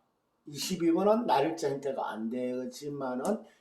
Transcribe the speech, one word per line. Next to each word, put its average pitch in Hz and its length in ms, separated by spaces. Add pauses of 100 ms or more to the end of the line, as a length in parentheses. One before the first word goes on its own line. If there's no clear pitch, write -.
(460)
이십이 165 460
번은 214 340
날짜 139 440
형태가 135 400
안 110 200
되지만은 127 1120 (160)